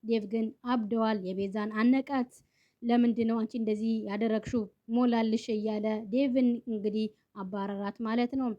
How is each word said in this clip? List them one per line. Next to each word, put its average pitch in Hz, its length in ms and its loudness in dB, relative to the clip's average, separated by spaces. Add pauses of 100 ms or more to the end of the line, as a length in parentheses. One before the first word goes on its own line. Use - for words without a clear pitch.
ዴቭ 220 240 0
ግን 220 180 0 (200)
አብደዋል። 226 580 0
የቤዛን 196 500 -4
አነቃት። 254 580 2 (500)
«ለምንድን 233 460 2
ነው 226 100 0
አንቺ 220 180 -4
እንደዚህ 220 380 0 (100)
ያደረግሽው? 214 580 0 (260)
ሞላልሽ» 226 640 2
እያለ 214 360 -2 (240)
ዴቭን 254 400 2 (160)
እንግዲህ 214 420 -2 (280)
አባረራት 196 640 -6
ማለት 240 360 0
ነው። 262 240 -2